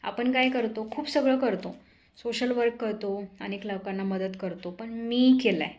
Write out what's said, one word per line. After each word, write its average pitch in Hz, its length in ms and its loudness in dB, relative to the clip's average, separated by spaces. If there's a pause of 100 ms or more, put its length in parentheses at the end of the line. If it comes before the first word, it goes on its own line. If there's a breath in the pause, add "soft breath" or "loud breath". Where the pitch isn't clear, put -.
आपण 247 300 -2
काय 254 180 4
करतो? 220 400 -2
खूप 294 180 -8
सगळं 262 300 4
करतो, 202 380 -2 (460 soft breath)
सोशल 240 300 -2
वर्क 233 240 2
करतो, 208 480 -4 (160)
अनेक 202 260 -8
लोकांना 196 360 -6
मदत 190 380 -2
करतो, 175 300 -6
पण 226 180 -12
मी 240 540 6
केलंय 170 360 2